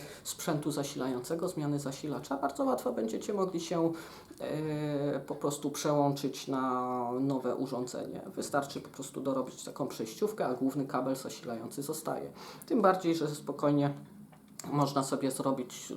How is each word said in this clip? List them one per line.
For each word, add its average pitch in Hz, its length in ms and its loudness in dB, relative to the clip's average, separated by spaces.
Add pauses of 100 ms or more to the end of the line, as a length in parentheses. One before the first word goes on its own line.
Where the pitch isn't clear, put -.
(240)
sprzętu 151 480 0
zasilającego, 139 760 -2
zmiany 147 320 0
zasilacza, 139 580 -4
bardzo - 260 0
łatwo 254 300 2
będziecie 220 400 -2
mogli 185 280 2
się, 165 300 4 (480)
e, 151 800 0
po - 160 -4
prostu 143 360 0
przełączyć 143 760 4
na 127 720 0
nowe 131 360 2
urządzenie. 123 680 -4 (140)
Wystarczy - 460 0
po - 80 -14
prostu - 320 -8
dorobić 131 420 -2
taką - 240 -4
przejściówkę, 175 580 -2
a 127 80 0
główny 131 320 0
kabel 135 300 0
zasilający 120 680 -8
zostaje. 139 480 -4 (340)
Tym 262 160 4
bardziej, 180 340 6
że 151 120 0
spokojnie 143 640 2 (800)
można 139 320 4
sobie 135 280 0
zrobić 127 640 -2